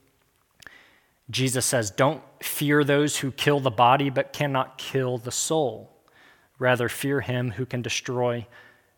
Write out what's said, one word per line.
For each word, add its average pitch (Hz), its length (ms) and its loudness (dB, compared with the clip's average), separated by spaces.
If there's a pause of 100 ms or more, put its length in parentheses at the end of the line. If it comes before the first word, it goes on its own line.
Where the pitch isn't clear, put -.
(1300)
Jesus 127 360 -2
says, 113 260 0
"Don't 139 320 0 (180)
fear 147 440 2
those 143 320 2
who 135 140 -4
kill 147 280 0
the 131 120 0
body 131 380 6
but 135 220 -2
cannot 139 460 -2
kill 127 400 -4
the 113 140 -10
soul. 120 600 -2 (680)
Rather, 123 300 2
fear 139 320 -2
him 123 320 -2
who 127 140 -6
can 123 160 -6
destroy 120 640 -4 (500)